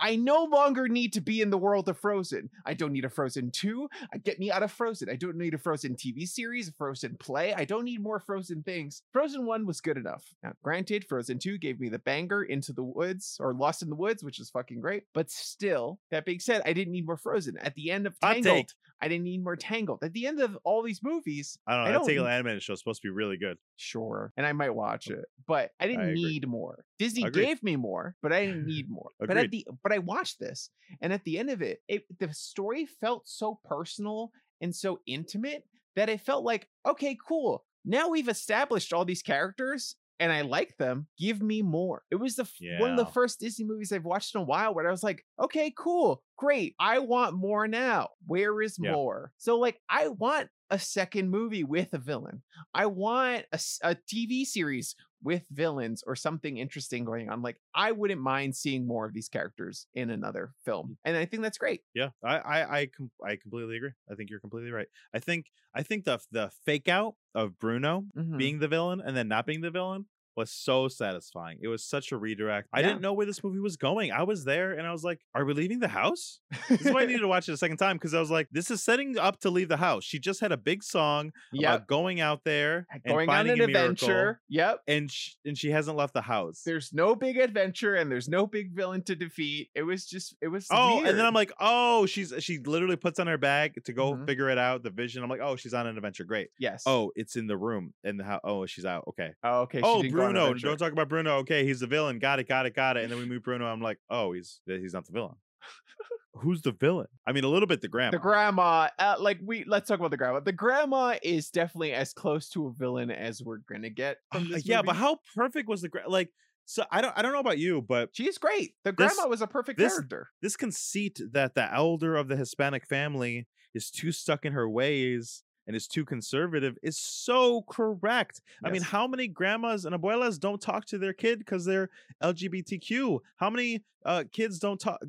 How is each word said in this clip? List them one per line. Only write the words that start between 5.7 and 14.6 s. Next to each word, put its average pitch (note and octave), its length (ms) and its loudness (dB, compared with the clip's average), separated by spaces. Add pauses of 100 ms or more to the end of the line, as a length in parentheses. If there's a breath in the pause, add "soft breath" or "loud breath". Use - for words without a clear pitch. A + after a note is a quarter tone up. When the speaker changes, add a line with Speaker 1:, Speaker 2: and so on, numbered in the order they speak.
Speaker 1:
T B2+ 160 -6
V C#3+ 140 -8
series, A#3 420 -6
a D#3 40 -12
Frozen C3+ 460 -6
play. D#3 360 -2
I F3 100 -2
don't G#3 200 -2
need A#3+ 180 -6
more G#3+ 180 -4
Frozen F3+ 420 -6
things. D#3+ 400 -8 (100)
Frozen C#4 340 0
one A3+ 200 -2
was E3+ 140 -4
good D#3 160 -2
enough. G#2+ 280 -8 (180)
Now, - 100 -8 (100)
granted, F#3+ 460 -2
Frozen B2 300 -2
two G3 200 -6
gave C3+ 220 -6
me B2 80 -4
the A2 100 -4
banger F3 460 -2
Into C#3 280 -4
the C3 120 -4
Woods, F3+ 560 -4
or C3 140 0
Lost C#3+ 280 0
in E3+ 80 -4
the D3+ 60 -4
Woods, G#3 260 -2
which C#3+ 180 -10
is A#2 100 -14
fucking B2 300 -6